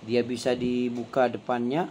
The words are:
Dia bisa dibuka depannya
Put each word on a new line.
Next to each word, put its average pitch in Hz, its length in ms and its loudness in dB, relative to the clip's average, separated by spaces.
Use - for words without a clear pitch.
Dia 120 240 2
bisa 123 300 0
dibuka 123 720 0
depannya 120 600 -2